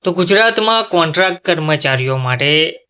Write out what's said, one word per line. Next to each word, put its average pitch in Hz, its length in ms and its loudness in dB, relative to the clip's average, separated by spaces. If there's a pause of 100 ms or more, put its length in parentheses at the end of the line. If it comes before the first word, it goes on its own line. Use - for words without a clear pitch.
તો 185 80 -2
ગુજરાતમાં 220 720 2
કોન્ટ્રાક્ટ 180 540 0
કર્મચારીઓ 147 800 -2
માટે 139 640 0 (100)